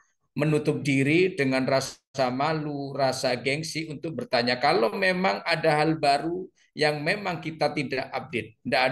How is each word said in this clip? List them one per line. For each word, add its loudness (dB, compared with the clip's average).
menutup 0
diri 4
dengan 0
rasa -2
malu, -4
rasa 0
gengsi -4
untuk -8
bertanya. 0
Kalau 4
memang 0
ada 4
hal 4
baru 2
yang 2
memang -2
kita -2
tidak -4
update, -8
tidak 0